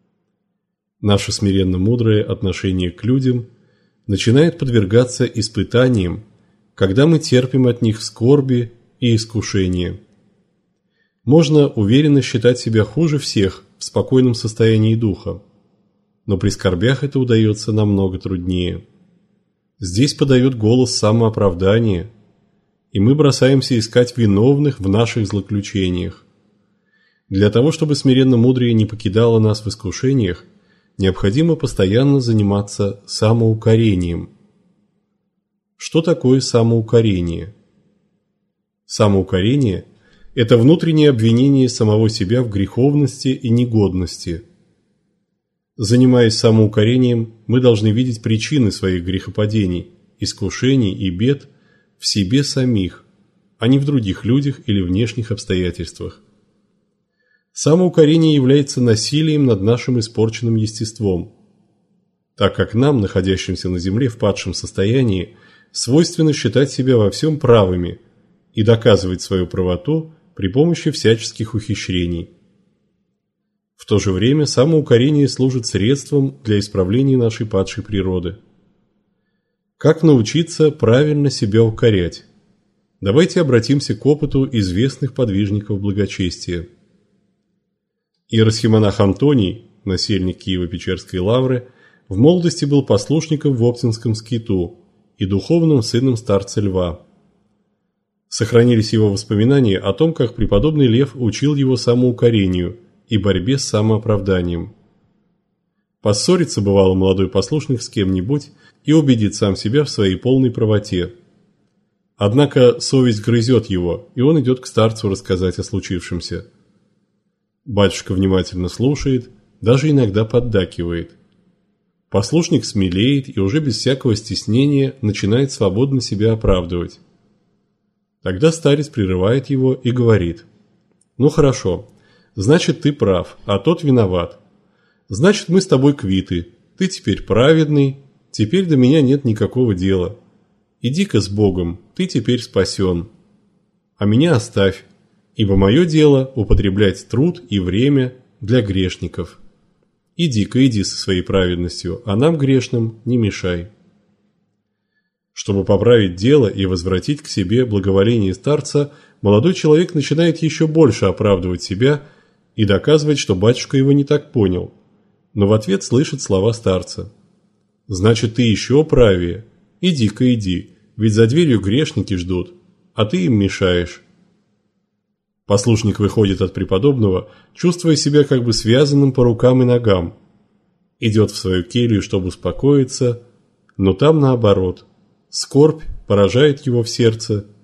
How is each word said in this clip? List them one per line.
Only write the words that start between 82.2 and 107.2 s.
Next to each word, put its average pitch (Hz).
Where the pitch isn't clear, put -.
Давайте 143
обратимся 131
к -
опыту 139
известных 113
подвижников 104
благочестия. 95
Иеросхимонах 110
Антоний, 104
насельник 92
Киево-Печерской 90
лавры, 123
в 95
молодости 165
был 143
послушником 143
в 117
Оптинском 120
скиту 104
и 101
духовным 143
сыном 127
старца 101
Льва. 92
Сохранились 117
его 107
воспоминания 107
о 98
том, 160
как 127
преподобный 131
Лев 120
учил 131
его 131
самоукорению 117
и 107
борьбе 98
с 135
самооправданием. 98
Поссорится, 147
бывало, 98
молодой 95